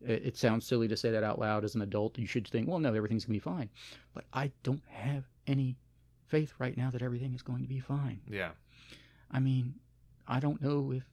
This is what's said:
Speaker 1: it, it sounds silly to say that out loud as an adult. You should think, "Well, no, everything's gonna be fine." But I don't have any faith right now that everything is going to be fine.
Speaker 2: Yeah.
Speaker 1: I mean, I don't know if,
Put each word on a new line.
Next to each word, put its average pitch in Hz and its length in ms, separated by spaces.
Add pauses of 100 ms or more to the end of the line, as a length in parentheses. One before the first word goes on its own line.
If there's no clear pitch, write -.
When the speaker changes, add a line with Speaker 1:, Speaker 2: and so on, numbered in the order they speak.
Speaker 1:
it, 113 180
it 123 120
sounds 113 300
silly 113 220
to 107 80
say 117 140
that 110 140
out 107 140
loud 107 260
as 107 100
an 107 80
adult. 104 360
You 117 80
should 110 220
think, 117 200
"Well, 175 100
no, 139 160
everything's 107 300
gonna 110 100
be 104 60
fine." 160 280 (460)
But - 180
I 139 180 (120)
don't 139 260
have 135 360 (220)
any 135 300 (520)
faith 156 300
right 127 180
now 127 140
that 123 120
everything 123 320
is 123 80
going 127 200
to 127 60
be 135 120
fine. 131 480
Speaker 2:
Yeah. 95 220 (840)
Speaker 1:
I 131 80
mean, 131 340 (540)
I 123 100
don't 147 240
know 139 300
if, 127 100 (100)